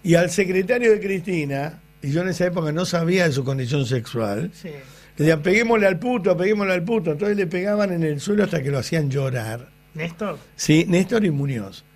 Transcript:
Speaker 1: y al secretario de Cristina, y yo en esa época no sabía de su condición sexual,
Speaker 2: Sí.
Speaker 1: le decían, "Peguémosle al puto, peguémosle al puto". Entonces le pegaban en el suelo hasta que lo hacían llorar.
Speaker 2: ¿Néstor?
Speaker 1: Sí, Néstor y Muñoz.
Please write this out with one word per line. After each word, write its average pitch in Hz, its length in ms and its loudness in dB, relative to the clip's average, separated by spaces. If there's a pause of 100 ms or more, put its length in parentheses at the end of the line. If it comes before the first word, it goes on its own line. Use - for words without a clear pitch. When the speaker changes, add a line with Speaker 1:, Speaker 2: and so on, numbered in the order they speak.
Speaker 1:
y 165 120 4
al 175 160 4
secretario 202 600 2
de 208 80 4
Cristina, 165 800 -4 (220)
y 139 100 -4
yo 165 100 0
en 185 80 -2
esa 175 180 0
época 170 240 -2
no 175 140 -2
sabía 175 400 2
de 156 60 2
su 131 120 -2
condición 135 420 -2
sexual, 113 680 -2
Speaker 2:
Sí. - 160 -16
Speaker 1:
le - 560 -6
decían, 160 160 4
"Peguémosle 214 460 2
al 180 120 2
puto, 202 360 0
peguémosle 196 380 0
al 175 100 0
puto". 180 280 0
Entonces 202 260 -2
le 190 100 0
pegaban 196 440 0
en 170 120 0
el 151 160 0
suelo 208 240 0
hasta 165 200 0
que 139 80 -2
lo 135 80 -2
hacían 151 300 0
llorar. 127 600 -4 (240)
Speaker 2:
¿Néstor? 170 440 -8 (180)
Speaker 1:
Sí, 160 320 4
Néstor 190 380 2
y 170 60 2
Muñoz. 135 540 -6 (100)